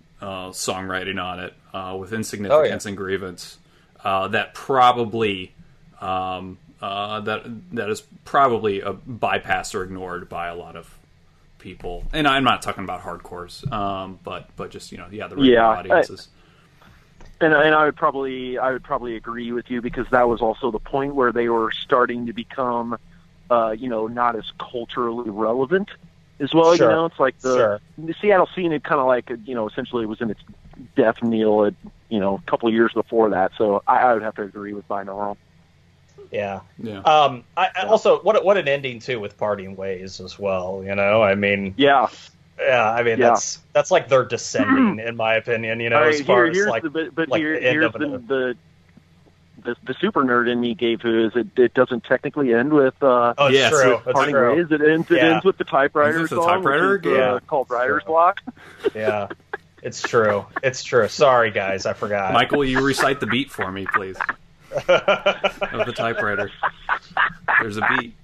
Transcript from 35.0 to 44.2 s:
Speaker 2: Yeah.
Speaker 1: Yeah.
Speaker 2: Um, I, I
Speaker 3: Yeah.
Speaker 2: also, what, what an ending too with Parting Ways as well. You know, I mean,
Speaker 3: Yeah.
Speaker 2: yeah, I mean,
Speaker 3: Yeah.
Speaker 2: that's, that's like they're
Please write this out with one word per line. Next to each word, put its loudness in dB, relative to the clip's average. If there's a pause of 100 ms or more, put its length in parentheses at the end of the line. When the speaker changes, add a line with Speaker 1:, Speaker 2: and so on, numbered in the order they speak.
Speaker 2:
Yeah. -6 (200)
Speaker 1:
Yeah. -10
Speaker 2:
Um, 2 (120)
I, 0
I -6 (120)
Speaker 3:
Yeah. -4
Speaker 2:
also, 4
what, 2
what 4
an -2
ending -2
too -6
with -10
Parting -6
Ways -8
as -16
well. -4
You -6
know, 4
I 6
mean, 0
Speaker 3:
Yeah. 4 (520)
Speaker 2:
yeah, 2
I 0
mean, 2
Speaker 3:
Yeah. 6
Speaker 2:
that's, 0 (140)
that's 2
like 2
they're 4